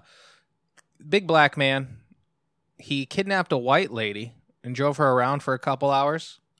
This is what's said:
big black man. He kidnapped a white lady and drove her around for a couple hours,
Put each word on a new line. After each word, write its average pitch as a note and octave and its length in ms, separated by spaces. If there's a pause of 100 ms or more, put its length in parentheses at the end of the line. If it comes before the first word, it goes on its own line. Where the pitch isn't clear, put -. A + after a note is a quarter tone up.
(1080)
big G3 200
black D3+ 280
man. C3+ 420 (800)
He C#3 300
kidnapped G3 460
a D3+ 60
white C3+ 340
lady A2 420 (300)
and B2+ 100
drove C#3 240
her C#3+ 140
around B2+ 300
for C3 120
a B2+ 40
couple C#3 320
hours, C#3+ 500 (200)